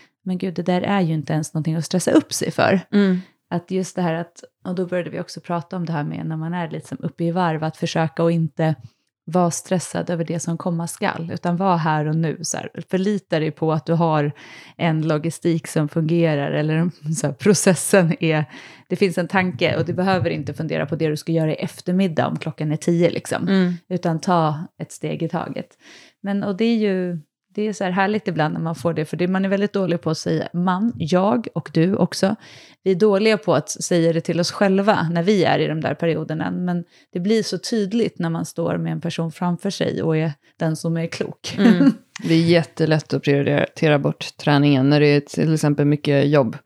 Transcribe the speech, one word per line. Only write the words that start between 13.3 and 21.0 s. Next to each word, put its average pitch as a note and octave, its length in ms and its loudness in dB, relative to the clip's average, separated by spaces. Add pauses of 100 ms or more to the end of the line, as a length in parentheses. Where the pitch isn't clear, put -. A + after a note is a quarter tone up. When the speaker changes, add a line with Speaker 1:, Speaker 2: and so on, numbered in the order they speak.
Speaker 1:
dig D#3 120 0
på D#3+ 220 -2
att D#3 120 -2
du E3 80 0
har D#3 380 2 (460)
en D#3 300 0
logistik E3 600 0
som - 220 0
fungerar, D#3 640 0
eller D3+ 240 0
en, E3+ 160 2 (240)
så D3 120 -2
här, C#3+ 60 -2
processen F#3 920 4
är, D#3 220 2 (440)
det F3+ 60 -2
finns F#3 220 0
en F3 100 -2
tanke, F3+ 500 0
och - 80 0
du E3+ 80 -4
behöver F3+ 360 2
inte D3+ 240 -4
fundera D#3+ 320 -4
på D#3 100 -4
det D#3 120 0